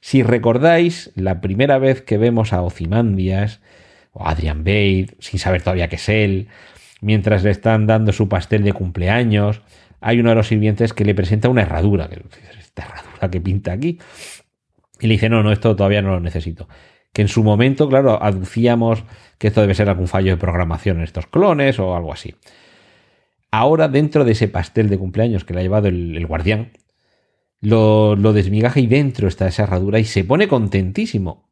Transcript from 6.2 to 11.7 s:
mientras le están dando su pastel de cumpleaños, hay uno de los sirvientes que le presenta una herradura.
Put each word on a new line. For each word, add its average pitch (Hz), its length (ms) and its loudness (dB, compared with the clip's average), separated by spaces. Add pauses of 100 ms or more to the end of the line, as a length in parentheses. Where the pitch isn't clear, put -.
mientras 104 420 0
le 104 80 2
están 110 340 0
dando 110 280 2
su 104 160 0
pastel 101 340 -2
de 101 80 2
cumpleaños, 104 920 -2 (380)
hay 120 220 0
uno 117 80 2
de 113 60 4
los 110 120 0
sirvientes 107 460 0
que - 100 -2
le 101 100 2
presenta 101 360 0
una 123 140 2
herradura. 85 440 0